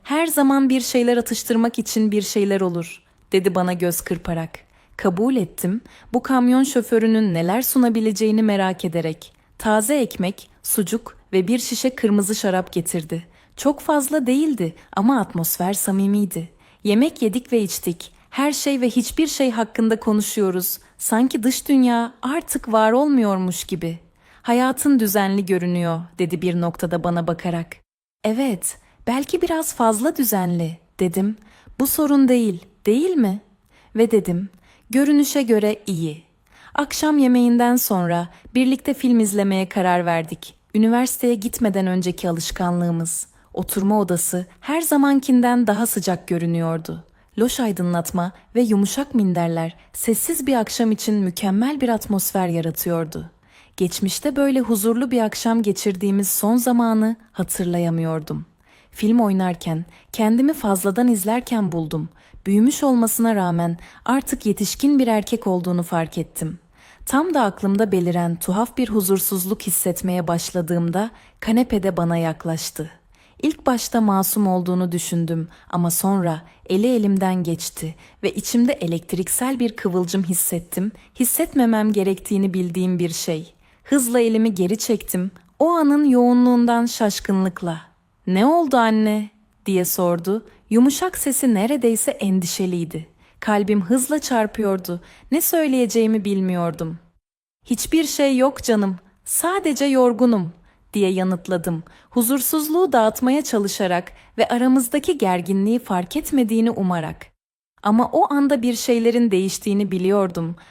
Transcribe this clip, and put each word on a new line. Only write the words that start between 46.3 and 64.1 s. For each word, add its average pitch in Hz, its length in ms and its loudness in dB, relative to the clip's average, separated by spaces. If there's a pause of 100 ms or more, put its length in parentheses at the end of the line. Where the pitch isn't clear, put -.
Loş 247 220 0
aydınlatma 175 720 -2 (220)
ve 233 60 2
yumuşak 220 540 0
minderler 170 640 0 (160)
sessiz 254 540 -2
bir 269 100 2
akşam 220 360 0
için 214 220 -2
mükemmel 208 640 0
bir 254 80 0
atmosfer 196 600 -2
yaratıyordu. 165 800 -4 (460)
Geçmişte 196 600 -2
böyle 277 240 2
huzurlu 226 500 0
bir 247 100 2
akşam 226 420 0
geçirdiğimiz 196 640 0
son 220 280 0
zamanı 226 600 2 (160)
hatırlayamıyordum. 165 1120 -2 (440)
Film 233 300 2
oynarken 180 640 0 (280)
kendimi 233 400 2
fazladan 202 560 0
izlerken 214 640 0
buldum. 160 360 -4 (380)
Büyümüş 214 360 4
olmasına 226 520 2
rağmen 170 440 0 (260)
artık 262 420 -2